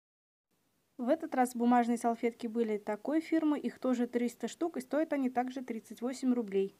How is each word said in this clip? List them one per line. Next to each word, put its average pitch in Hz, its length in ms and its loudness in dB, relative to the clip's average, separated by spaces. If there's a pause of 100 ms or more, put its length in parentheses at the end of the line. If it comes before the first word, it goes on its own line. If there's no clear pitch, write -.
(960)
В 240 100 -4
этот 320 260 0
раз 254 220 2
бумажные 240 420 4
салфетки 233 500 -2
были 220 300 0
такой 220 440 -2
фирмы, 320 360 2
их - 220 -6
тоже 247 260 0
триста 233 440 -2
штук, - 260 -4
и 247 60 -4
стоят 302 320 -2
они 269 160 0
также 254 340 -4
тридцать 220 380 -10
восемь 254 320 0
рублей. 196 460 0